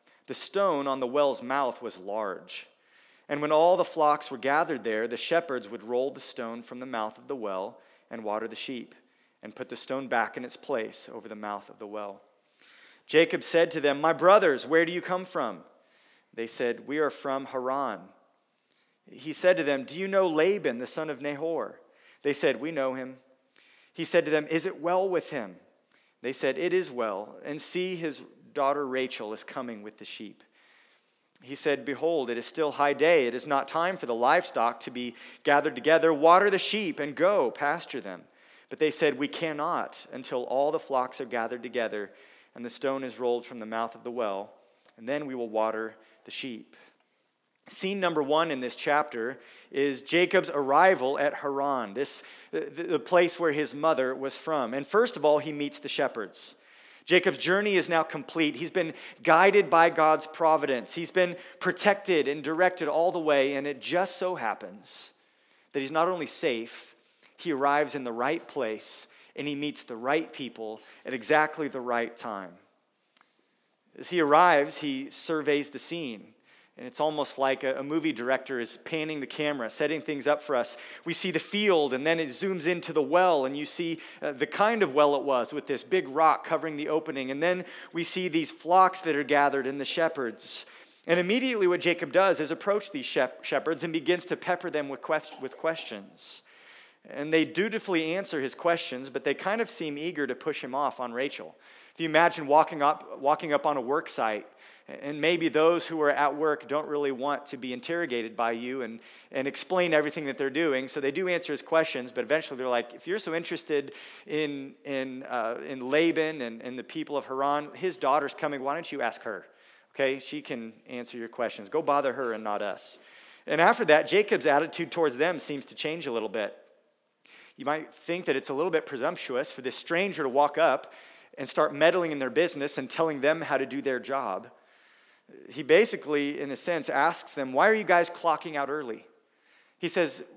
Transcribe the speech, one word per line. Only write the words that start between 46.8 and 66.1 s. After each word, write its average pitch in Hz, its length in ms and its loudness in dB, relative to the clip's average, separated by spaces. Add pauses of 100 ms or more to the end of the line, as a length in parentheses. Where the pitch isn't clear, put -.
Scene 196 320 -6
number 170 220 2
one 156 300 2
in 131 80 -4
this 123 160 -6
chapter 135 640 0 (320)
is 139 300 0
Jacob's 180 520 2
arrival 143 640 4
at 143 180 0
Haran, 139 580 -2
this, 135 280 -4 (300)
the, 160 80 -4
the 156 400 -4
place 175 400 4
where 160 140 2
his 147 200 -2
mother 143 400 2
was 135 220 -6
from. 135 380 -4
And 139 120 -4
first 240 300 2
of 147 80 -6
all, 151 160 6
he 151 140 -6
meets 147 260 -6
the - 80 -12
shepherds. - 680 -4 (500)
Jacob's 175 320 4
journey 190 380 2
is 175 120 2
now 165 160 4
complete. 151 540 -2
He's 156 120 -6
been 165 240 -2 (300)
guided 185 460 8
by 170 200 8
God's 156 380 4
providence. 143 640 2
He's 170 180 -6
been 180 260 2 (220)
protected 185 680 2
and 147 160 -2
directed 170 460 2
all 170 240 2
the 175 60 -2
way, 143 360 4
and 139 100 -4
it 139 160 -6
just 175 360 0
so 180 180 -2
happens 104 800 -8 (580)
that 143 80 -4
he's 135 100 -4
not 160 200 2
only 165 180 -2